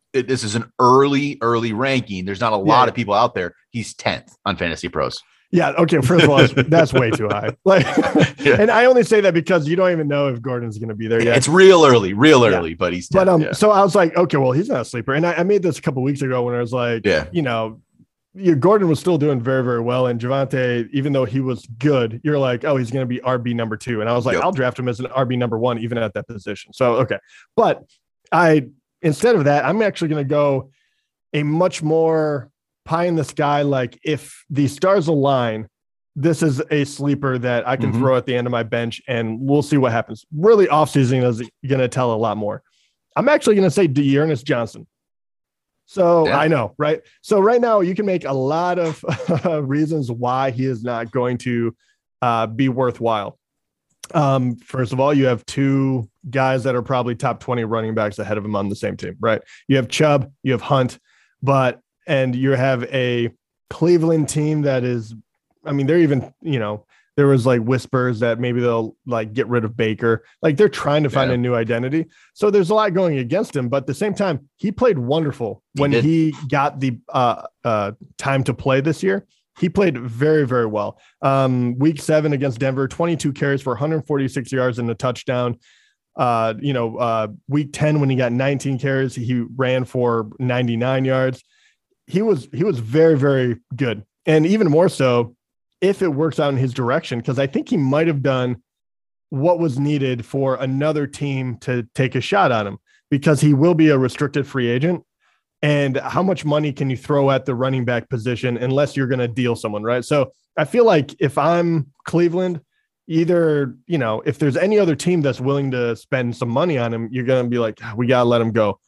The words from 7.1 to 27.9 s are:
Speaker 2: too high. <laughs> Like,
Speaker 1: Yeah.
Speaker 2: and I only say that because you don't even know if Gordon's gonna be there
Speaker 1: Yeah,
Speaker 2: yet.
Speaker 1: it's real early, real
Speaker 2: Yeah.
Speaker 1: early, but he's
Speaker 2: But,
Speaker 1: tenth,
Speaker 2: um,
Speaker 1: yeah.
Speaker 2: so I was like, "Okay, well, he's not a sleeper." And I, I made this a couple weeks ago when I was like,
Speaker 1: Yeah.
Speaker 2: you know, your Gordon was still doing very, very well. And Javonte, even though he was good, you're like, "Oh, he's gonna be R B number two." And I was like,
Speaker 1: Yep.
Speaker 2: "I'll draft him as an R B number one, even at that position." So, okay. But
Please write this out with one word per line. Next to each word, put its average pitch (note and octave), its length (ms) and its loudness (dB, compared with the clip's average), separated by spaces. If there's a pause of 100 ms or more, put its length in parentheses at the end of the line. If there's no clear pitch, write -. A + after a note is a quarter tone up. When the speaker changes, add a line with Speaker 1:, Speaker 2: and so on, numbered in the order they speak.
Speaker 2:
too G#2+ 180 -2
high. G#2 300 -4
<laughs> - 60 -8
Like, F#3 200 4 (540)
Speaker 1:
Yeah. C3 220 4
Speaker 2:
and A3 100 4
I A#3 160 4
only B3+ 160 6
say G#3+ 180 2
that F#3 140 4
because E3 340 0
you E3+ 80 0
don't F#3 160 2
even D#3 160 -2
know C#3+ 200 0
if A#2+ 120 -6
Gordon's A#2+ 380 -6
gonna A2 160 -8
be A2 140 -8
there A#2 120 2
Speaker 1:
Yeah, A#2 100 4
Speaker 2:
yet. A#2 80 6
Speaker 1:
it's B2 100 0
real F3+ 360 10
early, A2 300 6
real B2+ 340 8
Speaker 2:
Yeah. F#2+ 80 4
Speaker 1:
early, E2 180 -4
but F2 200 0
he's F2+ 140 -8
Speaker 2:
But, F#3+ 160 4
Speaker 1:
tenth, F#3+ 60 4
Speaker 2:
um, D#3+ 120 4
Speaker 1:
yeah. - 100 -4
Speaker 2:
so G#3+ 200 4
I G3 100 4
was G3 120 2
like, F3 220 2
"Okay, C#3+ 220 2
well, C3 140 2
he's E3+ 160 -2
not C#3 140 -2
a - 20 -6
sleeper." B2 300 -6
And D#3+ 120 0
I, E3+ 80 -2
I E3 80 -2
made G3 200 2
this E3+ 160 -2
a - 40 -20
couple C3 200 -2
weeks C#3 200 -2
ago B2+ 220 -2
when B2 100 -4
I A#2+ 60 -2
was A#2+ 120 -4
like, A#2+ 320 -2
Speaker 1:
Yeah. D#2+ 280 2
Speaker 2:
you E3+ 100 -2
know, A2+ 380 -6 (540)
your F3+ 220 2
Gordon F#3 320 4
was D#3 120 0
still F3+ 180 0
doing C#3 220 0
very, C3 240 -2
very A#2+ 160 -2
well. B2 280 -2
And A#2 120 -4
Javonte, B2+ 720 -2
even C#3+ 200 -2
though C3+ 120 2
he A#2+ 160 -4
was B2+ 260 -6 (120)
good, A#2+ 440 0
you're D3+ 160 0
like, B2 260 -2
"Oh, D3 120 0
he's A#2+ 140 -4
gonna C3 160 -4
be B2 160 -4
R B2+ 160 0
B A#2+ 160 -4
number A2+ 220 -4
two." A2+ 260 -6
And A2 80 -2
I A#2+ 40 2
was A#2+ 120 0
like, A#2+ 80 0
Speaker 1:
Yep. F2+ 100 0
Speaker 2:
"I'll F#3 80 0
draft B2+ 260 -2
him B2 100 -4
as A#2+ 120 -4
an B2+ 60 -8
R C3 200 0
B B2 100 -2
number A#2+ 220 -2
one, A#2+ 200 0
even A#2 200 -6
at A2 160 -2
that G#2 120 -8
position." G#2 480 -12
So, A#2+ 220 2
okay. A#2+ 220 0 (380)
But F3+ 260 2 (480)